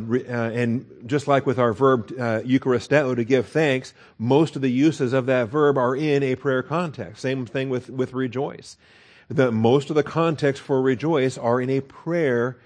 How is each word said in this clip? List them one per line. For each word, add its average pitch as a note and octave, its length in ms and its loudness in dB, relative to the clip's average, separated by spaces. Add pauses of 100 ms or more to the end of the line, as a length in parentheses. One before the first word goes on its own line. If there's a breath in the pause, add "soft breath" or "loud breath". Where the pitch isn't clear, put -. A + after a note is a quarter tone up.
re-, A#2+ 200 -2
uh, A#2+ 260 -4
and A#2+ 360 -2 (200)
just C#3+ 200 -2
like C#3 200 2
with B2+ 120 0
our A#2+ 140 2
verb, C3 440 2
uh, A2+ 260 -2
eucharisteo, B2+ 720 2
to A#2+ 80 0
give B2 240 2
thanks, C#3 440 -2 (260 soft breath)
most C3+ 360 2
of C#3 80 -6
the C3+ 80 0
uses C3 420 2
of B2+ 140 0
that B2+ 220 0
verb C#3+ 280 2
are B2+ 200 2
in C#3+ 260 0
a C3 140 0
prayer C3 260 -2
context. B2+ 600 -8
Same C3 220 -4
thing C3+ 260 -6
with, B2 200 -6
with B2+ 220 -4
rejoice. C3 640 -8 (520 soft breath)
The, B2+ 220 2
most A#2 400 2
of D#3 60 -4
the D3 80 4
context D3+ 580 0
for C3+ 180 0
rejoice C3 560 0
are B2 240 0
in B2+ 100 -2
a C3+ 100 0
prayer C3+ 840 -2